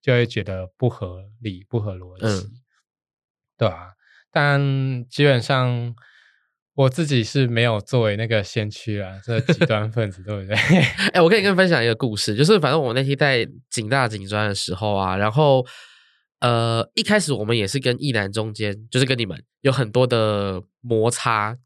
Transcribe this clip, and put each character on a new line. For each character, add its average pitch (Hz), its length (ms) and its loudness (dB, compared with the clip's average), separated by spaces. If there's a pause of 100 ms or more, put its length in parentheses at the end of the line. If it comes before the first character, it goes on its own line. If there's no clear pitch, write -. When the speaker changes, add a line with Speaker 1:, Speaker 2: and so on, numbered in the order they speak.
Speaker 1:
就 131 120 2
会 120 120 4
觉 113 180 -6
得 92 240 -8 (100)
不 123 120 2
合 92 340 -8 (180)
理、 95 280 -10
不 117 100 -4
合 101 160 -6
逻 90 240 -18
辑。 104 60 -6
Speaker 2:
嗯。 101 260 -2 (1040)
Speaker 1:
对 113 120 2
啊， 90 240 -10 (380)
但 139 800 0
基 - 140 0
本 135 180 4
上 120 540 -2 (800)
我 131 160 4
自 156 160 -2
己 135 180 2
是 131 240 0
没 117 160 2
有 113 160 2
作 120 220 0
为 104 160 2
那 110 100 -4
个 107 160 0
先 104 260 -4
驱 104 300 -8
啦， 95 240 -10
这 113 160 0
极 - 260 2
端 107 240 0
分 110 220 -2
子， 92 120 -16
Speaker 2:
<laughs> - 0 -
Speaker 1:
对 101 180 -6
不 95 40 -12
对？ 104 120 -2 (560)
Speaker 2:
哎， 180 80 4
我 165 80 6
可 220 80 6
以 208 40 2
跟 - 80 2
你 196 60 2
分 185 140 4
享 156 120 4
一 117 60 2
个 117 80 2
故 110 220 -4
事， 104 180 -2
就 123 80 2
是 196 160 4
反 147 100 2
正 151 120 2
我 123 120 -2
那 131 80 0
天 139 140 0
在 135 320 2 (220)
警 110 180 -6
大 127 220 2
警 98 180 -10
专 107 220 -2
的 101 40 -2
时 90 220 -4
候 104 180 -2
啊， 95 220 -2
然 104 160 0
后， 135 340 4 (760)
呃， 117 440 0 (100)
一 226 60 -2
开 208 160 2
始 151 140 -2
我 107 140 -4
们 117 120 0
也 104 80 0
是 139 140 -4
跟 127 180 0
役 139 140 -4
男 104 180 -2
中 107 240 -4
间， 104 220 -6 (160)
就 127 80 0
是 135 60 4
跟 127 120 -2
你 117 80 -4
们 85 160 -12 (200)
有 135 100 2
很 127 180 -2
多 127 160 2
的 104 560 -2 (200)
摩 117 280 0
擦 113 560 -2